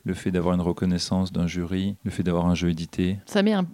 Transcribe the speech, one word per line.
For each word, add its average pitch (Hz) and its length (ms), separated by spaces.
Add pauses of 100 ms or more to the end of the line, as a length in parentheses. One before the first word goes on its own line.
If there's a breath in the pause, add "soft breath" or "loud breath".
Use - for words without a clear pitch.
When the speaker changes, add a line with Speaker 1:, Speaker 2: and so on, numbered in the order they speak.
Speaker 1:
Le 90 100
fait - 160
d'avoir 90 240
une 90 80
reconnaissance 90 680
d'un 87 140
jury, 92 580
le 101 60
fait 98 120
d'avoir 87 240
un 87 80
jeu 85 160
édité. 90 560
Speaker 2:
Ça 202 160
met 214 100
un, 190 220